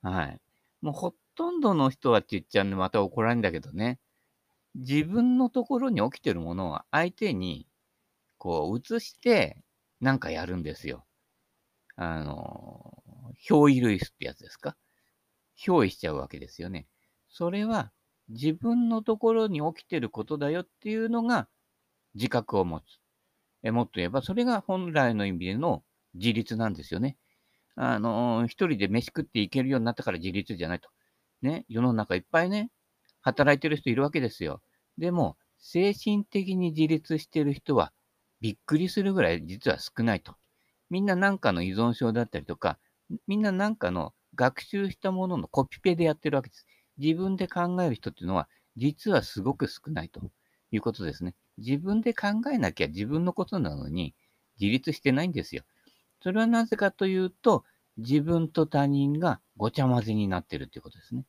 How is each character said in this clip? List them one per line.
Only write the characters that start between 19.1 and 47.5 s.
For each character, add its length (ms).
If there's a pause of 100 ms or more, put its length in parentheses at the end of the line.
こ 160
ろ 120
に 140 (140)
起 100
き 20
て 120
る 120
こ 140
と 140
だ 120
よ 120
っ 60 (120)
て 100
い 60
う 120
の 140
が 260 (680)
自 140
覚 300
を 60
持 160
つ。 40 (760)
え、 80
も 120
っ 40
と 100
言 100
え 20
ば、 140
そ 120
れ 100
が 160
本 320
来 220
の 120
意 60
味 140
で 100
の 260 (320)
自 180
立 240
な 120
ん 60
で 100
す 100
よ 60
ね。 160 (580)
あ 240
の 460
ー、 20
一 200
人 120
で 100
飯 180
食 160
っ 20
て 160
い 80
け 140
る 60
よ 80
う 40
に 60
な 60
っ 20
た 80
か 100
ら 60
自 140
立 240
じ 80
ゃ 40
な 80
い 40
と。 80 (540)
ね、 260
世 140
の 100
中 220
い 40
っ 120
ぱ 140
い 60
ね、 200 (500)
働 360
い 40
て 80
る 80
人 140
い 40
る 80
わ 80
け 100
で 100
す 140
よ。 180 (360)
で 120
も、 260 (220)
精 360
神 300
的 320
に 140
自 160
立 320
し 80
て 160
る 100
人 240
は 160 (480)
び 140
っ 100
く 140
り 100
す 140
る 120
ぐ 80
ら 100
い 140
実 240
は 80
少 260
な 100
い 60
と。 160 (540)
み 120
ん 40
な 100
何 220
か 140
の 100
依 120
存 180
症 200
だ 100
っ 60
た 100
り 80
と 100
か、 220 (480)
み 100
ん 60
な 100
何 240
か 140
の 240 (200)
学 260
習 300
し 80
た 120
も 160
の 100
の 120
コ 160
ピ 160
ペ 160
で 80
や 80
っ 40
て 140
る 60
わ 60
け 80
で 40
す。 120 (320)
自 160
分 220
で 100
考 360